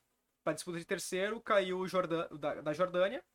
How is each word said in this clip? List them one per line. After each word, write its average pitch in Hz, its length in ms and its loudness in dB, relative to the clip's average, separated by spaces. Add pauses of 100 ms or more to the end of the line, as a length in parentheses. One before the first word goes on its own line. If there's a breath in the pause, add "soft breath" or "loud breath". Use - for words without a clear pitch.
(440)
pra 160 100 2
disputa 165 240 -6
de 170 80 -8
terceiro, 196 560 -2
caiu 190 380 2
o 185 80 -2
Jordan-, 170 440 0
o 160 60 -10
da, 143 240 -2
da 151 120 0
Jordânia 180 500 2 (100)